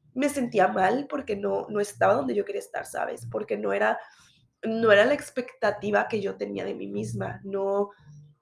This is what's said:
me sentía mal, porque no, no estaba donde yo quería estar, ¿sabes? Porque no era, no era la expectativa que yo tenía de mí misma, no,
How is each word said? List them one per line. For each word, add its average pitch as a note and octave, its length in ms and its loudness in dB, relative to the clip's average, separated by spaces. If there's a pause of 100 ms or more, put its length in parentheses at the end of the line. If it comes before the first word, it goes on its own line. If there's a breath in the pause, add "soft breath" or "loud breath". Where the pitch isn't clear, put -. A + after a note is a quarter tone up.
(140)
me C4+ 140 2
sentía A#3 400 2
mal, G#3+ 400 2
porque B3+ 280 -4
no, G3 320 -2
no G#3 120 -2
estaba G3+ 340 4
donde C4 200 0
yo G3+ 100 0
quería G3 160 -6
estar, - 260 -8
¿sabes? - 440 -6
Porque G#3 260 -4
no G#3 160 -2
era, G#3+ 260 2 (640 loud breath)
no A3+ 300 4
era G3+ 120 8
la C#4 100 4
expectativa G#3 920 -2
que A3 120 -2
yo F#3+ 160 -4
tenía G2 280 -6
de G2 100 -6
mí G2 140 -10
misma, A#2 560 -6
no, G3 460 0 (520 loud breath)